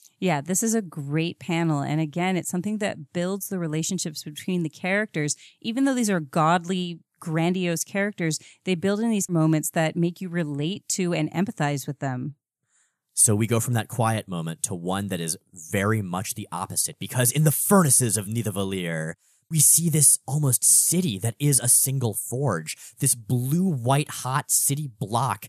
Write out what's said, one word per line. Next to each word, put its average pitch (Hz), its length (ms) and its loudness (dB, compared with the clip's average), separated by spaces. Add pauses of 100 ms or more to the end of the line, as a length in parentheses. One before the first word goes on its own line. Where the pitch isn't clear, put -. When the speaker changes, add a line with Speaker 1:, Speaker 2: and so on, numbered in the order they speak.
(200)
Speaker 1:
Yeah, 165 220 0
this 185 220 -2
is 226 100 0
a 226 80 0
great 156 560 -4
panel, 165 440 0
and 143 200 -2
again, 170 340 -2
it's - 140 -4
something 202 300 -4
that 190 340 -6
builds 185 360 -4
the 190 100 -4
relationships 160 640 -4
between 175 400 -4
the 156 60 -2
characters. 185 680 -2 (260)
Even 233 240 0
though 269 80 4
these 240 160 2
are 185 100 2
godly, 170 840 0 (180)
grandiose 170 640 0
characters, 196 560 -2 (240)
they 185 100 0
build 196 260 0
in 233 120 0
these 202 180 0
moments 160 400 4
that 160 260 0
make 170 260 0
you 190 60 -6
relate 165 600 -4
to 175 260 0
and 156 200 0
empathize 147 520 -2
with 143 140 -8
them. 135 340 -4 (840)
Speaker 2:
So 110 200 4
we 110 100 2
go 113 140 2
from 120 160 0
that 110 140 -2
quiet 110 380 0
moment 82 360 -6
to 101 100 -4
one 92 360 -2
that 92 100 -2
is 82 180 -4 (160)
very 101 480 0
much 92 320 -4
the 104 180 -10
opposite, - 460 -4
because 120 340 0
in 131 120 2
the 151 80 6
furnaces 131 680 4
of 101 80 -4
Nidavellir, 92 880 -2 (380)
we 160 80 0
see 165 280 4
this 147 380 4
almost 139 380 0
city 165 560 2
that 113 180 -2
is 143 220 4
a 113 80 -2
single 120 480 2
forge, 110 600 -2 (220)
this 139 160 0
blue, 131 540 0
white, 135 420 2
hot 135 400 -4
city 143 400 0 (100)
block 113 500 0